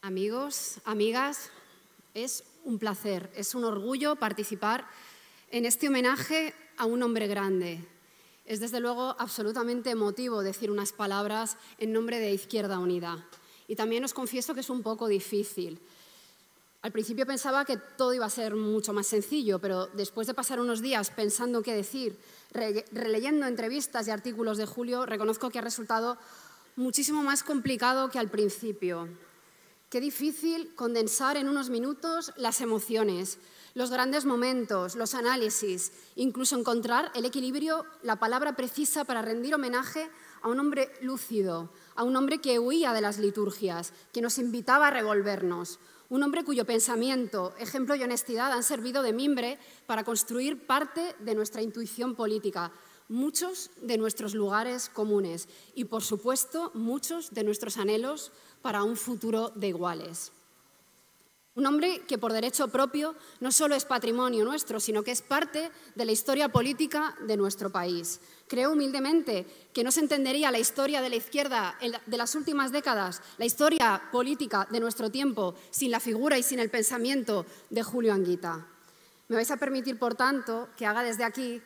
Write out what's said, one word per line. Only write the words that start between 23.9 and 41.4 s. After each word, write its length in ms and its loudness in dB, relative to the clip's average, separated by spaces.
y 40 0
artículos 460 -2
de 80 0
Julio, 400 -2
reconozco 440 0
que 100 -6
ha 20 -4
resultado 560 -2
muchísimo 440 0
más 220 0
complicado 680 0
que 100 -4
al 100 0
principio. 800 -2
Qué 140 -2
difícil 760 -2
condensar 640 2
en 100 0
unos 220 0
minutos 680 -2
las 240 0
emociones, 800 0
los 160 -2
grandes 340 2
momentos, 720 0
los 180 -2
análisis, 800 0
incluso 420 0
encontrar 560 2
el 100 -2
equilibrio, 640 -2
la 160 0
palabra 380 0
precisa 500 -2
para 160 -2
rendir 340 0
homenaje 540 -2
a 80 -2
un 100 2
hombre 320 2
lúcido, 720 -2